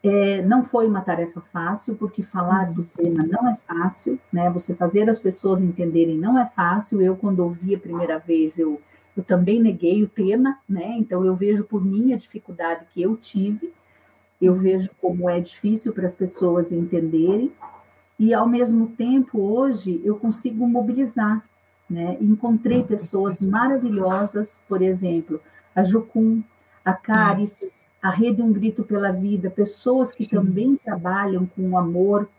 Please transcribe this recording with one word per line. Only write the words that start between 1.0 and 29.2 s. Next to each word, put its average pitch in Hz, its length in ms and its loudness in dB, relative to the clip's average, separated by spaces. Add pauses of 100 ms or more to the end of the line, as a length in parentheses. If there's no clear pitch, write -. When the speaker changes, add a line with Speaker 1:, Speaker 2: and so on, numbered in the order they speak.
Speaker 1:
tarefa 170 400 -4
fácil, 190 540 -6
porque 208 260 -6
falar 185 460 0
Speaker 2:
Uhum. 170 60 -6
Speaker 1:
do 170 120 -4
tema 165 380 0
não 214 260 0
é 220 60 -2
fácil, 185 640 -4 (120)
né? 175 200 0
Você 175 240 -6
fazer 196 340 2
as 220 80 2
pessoas 190 420 -2
entenderem 165 580 0
não 214 200 2
é 247 80 2
fácil. 196 560 -2
Eu, 185 140 2
quando 190 240 -2
ouvi 175 360 -2
a 185 40 -8
primeira 170 400 -4
vez, 160 400 0
eu, 151 200 -2 (380)
eu 185 60 -6
também 185 360 2
neguei 196 440 2
o 202 40 0
tema, 233 520 0 (100)
né? 196 280 -4
Então, 190 280 -2
eu 185 100 2
vejo 208 280 0
por 202 200 -2
mim 214 300 -2
a 220 40 -6
dificuldade 170 760 -8
que 180 100 -6
eu 214 160 0
tive, 214 560 -4 (680)
eu 185 140 6
Speaker 2:
Uhum. 185 80 0
Speaker 1:
vejo 190 300 0 (100)
como 180 280 -2
é 175 120 0
difícil 214 520 -4
para 185 120 -4
as 175 80 -2
pessoas 175 580 -2
entenderem, 170 800 0 (680)
e, 220 140 4
ao 226 140 2
mesmo 226 420 2
tempo, 247 500 0
hoje, 202 680 0
eu 208 100 2
consigo 226 520 -2
mobilizar, 233 760 0 (460)
né? 175 320 -4
Encontrei 226 600 2
pessoas 196 580 -2
maravilhosas, 208 1300 0
por 185 120 0
exemplo, 180 600 -2 (340)
a 190 80 4
Jucum, 220 600 2 (420)
a 185 80 2
Caritas, 208 800 0 (280)
a 190 120 -2
Rede 220 320 2
Um 226 100 4
Grito 214 300 -2
pela 202 280 -2
Vida, 185 380 -2